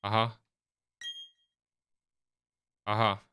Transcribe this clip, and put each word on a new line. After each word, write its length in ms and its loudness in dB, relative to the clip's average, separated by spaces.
Aha. 360 0
Aha. 460 2